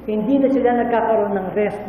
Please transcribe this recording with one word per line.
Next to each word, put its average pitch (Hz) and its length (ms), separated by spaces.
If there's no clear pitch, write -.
Hindi 214 320
na 269 80
sila 240 320
nagkakaroon 220 560
ng 185 140
rest 208 300